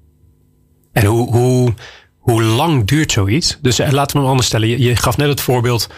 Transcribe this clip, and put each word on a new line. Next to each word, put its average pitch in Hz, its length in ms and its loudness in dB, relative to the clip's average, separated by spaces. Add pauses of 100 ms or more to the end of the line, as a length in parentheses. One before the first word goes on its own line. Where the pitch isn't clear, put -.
(920)
En 123 120 2
hoe, 117 260 0
hoe, 123 440 2 (440)
hoe 113 240 0
lang 123 440 0
duurt 147 260 0
zoiets? 104 500 -2
Dus, 127 160 0
eh, - 120 -2
laten 139 260 -2
we 143 60 2
hem 131 80 0
anders 131 180 0
stellen. 110 200 0
Je, 117 100 -2
je 120 180 0
gaf 113 200 -2
net 143 120 0
het 143 120 -2
voorbeeld 123 560 -2